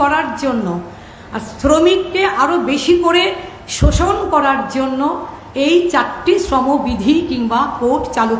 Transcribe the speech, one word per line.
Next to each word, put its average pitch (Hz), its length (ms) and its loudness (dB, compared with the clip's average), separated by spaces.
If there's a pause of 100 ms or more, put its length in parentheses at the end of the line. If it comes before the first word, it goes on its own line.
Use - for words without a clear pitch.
করার 302 260 0 (160)
জন্য। 233 240 -2 (680)
আর 220 80 -6 (180)
শ্রমিককে 359 640 2 (180)
আরও 320 140 2 (140)
বেশি 294 240 2 (120)
করে 349 180 4 (540)
শোষণ 349 380 4 (180)
করার 277 260 2 (160)
জন্য 262 260 -2 (680)
এই 339 80 4 (160)
চারটি - 420 0 (120)
শ্রমবিধি 254 720 2 (140)
কিংবা 233 300 0 (200)
কোড 254 220 0 (140)
চালু 226 240 0